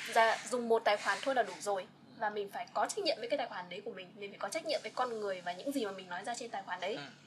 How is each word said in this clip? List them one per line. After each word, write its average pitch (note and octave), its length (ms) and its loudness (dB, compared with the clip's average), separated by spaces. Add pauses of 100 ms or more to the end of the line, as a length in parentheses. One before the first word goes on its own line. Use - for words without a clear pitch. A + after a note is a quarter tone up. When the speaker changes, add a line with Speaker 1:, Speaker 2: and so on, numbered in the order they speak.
(140)
Speaker 1:
gia-, A3+ 240 8 (120)
dùng A#3+ 180 0
một A3+ 160 6
tài G#3+ 120 8
khoản G3+ 260 2
thôi C4+ 120 2
là A#3+ 80 6
đủ F#3 180 0
rồi. G3 260 0 (320)
Và G#3+ 120 0
mình G#3 220 -4
phải F3+ 220 -6
có A3+ 120 4
trách G4 180 -2
nhiệm D#4+ 140 2
với A#3+ 100 -6
cái C#4+ 100 0
tài B3 80 -2
khoản F3+ 220 -8
đấy F#3 160 -10
của A3+ 80 -6
mình. F#3 240 -10
Mình G3+ 140 -8
phải G#3 80 -16
có - 100 -4
trách D#4+ 180 -4
nhiệm D4 160 2
với A3 120 -6
con A#3+ 260 -2
người G3 200 -2
và F3 120 -4
những F#3+ 200 -4
gì C4+ 120 2
mà G3 80 -2
mình F#3+ 160 -10
nói F3+ 160 -6
ra F3+ 100 -4
trên - 160 -8
tài G3 120 -6
khoản F3+ 180 -6
đấy. F#3+ 140 -2
Speaker 2:
Ừ. G3 80 -6 (240)